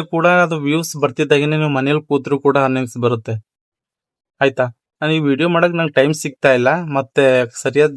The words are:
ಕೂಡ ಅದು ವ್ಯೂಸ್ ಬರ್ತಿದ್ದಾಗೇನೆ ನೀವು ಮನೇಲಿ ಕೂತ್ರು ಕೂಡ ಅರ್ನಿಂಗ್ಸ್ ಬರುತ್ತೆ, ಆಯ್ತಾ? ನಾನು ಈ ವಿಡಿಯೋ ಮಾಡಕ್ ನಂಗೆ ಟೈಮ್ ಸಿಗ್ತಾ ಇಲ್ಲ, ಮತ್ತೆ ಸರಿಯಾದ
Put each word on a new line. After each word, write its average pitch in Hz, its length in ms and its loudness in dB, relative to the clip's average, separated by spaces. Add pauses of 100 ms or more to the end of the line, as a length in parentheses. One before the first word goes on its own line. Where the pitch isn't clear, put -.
(120)
ಕೂಡ 165 160 0 (140)
ಅದು 165 180 0
ವ್ಯೂಸ್ 151 320 -2 (100)
ಬರ್ತಿದ್ದಾಗೇನೆ 147 560 0
ನೀವು 151 200 -2
ಮನೇಲಿ 143 320 0
ಕೂತ್ರು 143 300 -2
ಕೂಡ 139 180 2
ಅರ್ನಿಂಗ್ಸ್ 131 400 -2
ಬರುತ್ತೆ, 117 360 -2 (1080)
ಆಯ್ತಾ? 135 240 0 (360)
ನಾನು 156 120 -2
ಈ 160 120 0
ವಿಡಿಯೋ 143 240 0
ಮಾಡಕ್ 170 300 0
ನಂಗೆ 160 140 -4
ಟೈಮ್ 143 200 2
ಸಿಗ್ತಾ 147 400 -2
ಇಲ್ಲ, 123 160 2 (240)
ಮತ್ತೆ 139 320 0 (380)
ಸರಿಯಾದ 143 340 2